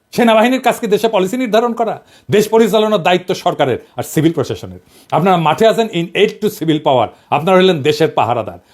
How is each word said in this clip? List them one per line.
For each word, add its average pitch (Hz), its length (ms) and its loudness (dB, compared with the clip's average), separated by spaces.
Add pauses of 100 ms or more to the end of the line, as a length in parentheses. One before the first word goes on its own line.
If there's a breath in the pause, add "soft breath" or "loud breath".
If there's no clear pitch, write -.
(120)
সেনাবাহিনীর 240 480 2
কাজ 254 200 -2
কি 240 60 -6
দেশে 208 220 0
পলিসি 190 280 -2
নির্ধারণ 240 360 0
করা, 226 280 -4 (300 soft breath)
দেশ 208 180 2
পরিচালনার 214 540 2
দায়িত্ব 180 320 0
সরকারের 135 440 -2 (180 soft breath)
আর 123 60 -8
সিভিল 160 300 0
প্রশাসনের? 101 460 -6 (320 soft breath)
আপনারা 180 260 2
মাঠে 160 300 2
আছেন 220 220 2
in 170 260 -4
aid 196 160 2 (120)
to 214 80 0 (100)
civil 156 240 0
power, 127 220 2 (240 soft breath)
আপনারা 165 280 2
হলেন 185 240 2
দেশের 151 260 0
পাহারাদার, 113 500 -4 (160 soft breath)